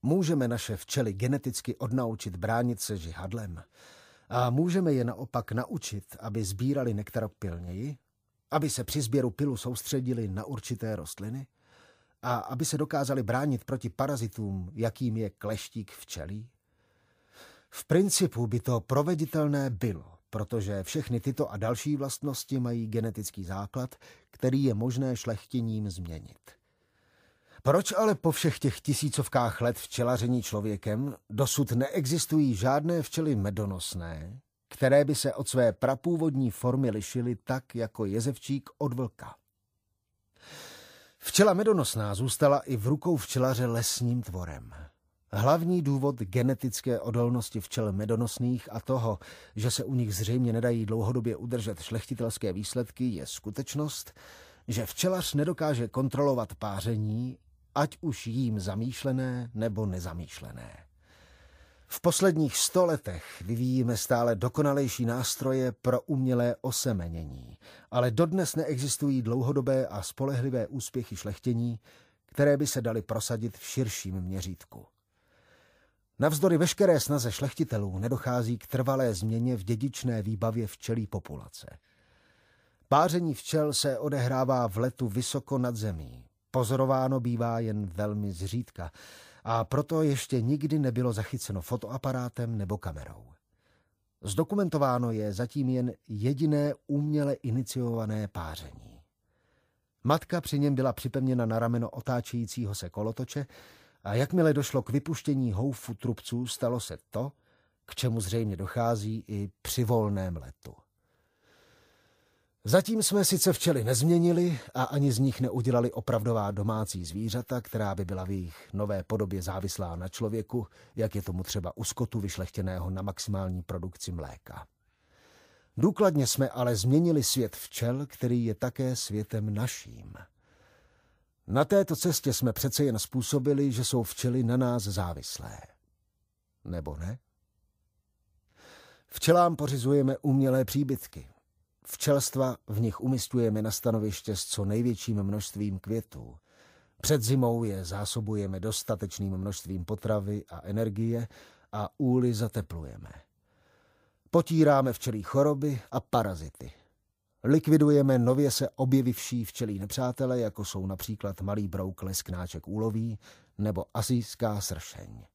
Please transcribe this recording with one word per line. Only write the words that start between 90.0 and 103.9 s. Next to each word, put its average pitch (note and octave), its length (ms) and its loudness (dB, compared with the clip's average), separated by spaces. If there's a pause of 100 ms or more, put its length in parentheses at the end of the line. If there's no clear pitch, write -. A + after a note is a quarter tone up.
ještě C3+ 400 2
nikdy D3 380 0
nebylo B2 340 2
zachyceno G#2 480 -4
fotoaparátem B2 960 -4
nebo G2+ 200 -2
kamerou. - 480 -10 (960)
Zdokumentováno C#3 920 2
je G#2+ 220 -2
zatím B2 360 -2
jen B2 240 0 (140)
jediné C#3+ 640 2 (140)
uměle D3 460 2
iniciované A#2 920 -2
páření. D#2 720 -10 (1040)
Matka D#3+ 380 2
při D3 180 -2
něm C#3+ 160 4
byla C3 180 2
připevněna B2+ 520 0
na A2 140 2
rameno A#2 300 0
otáčejícího A#2+ 840 -4
se F2+ 140 -8
kolotoče A#2 560 -6 (580)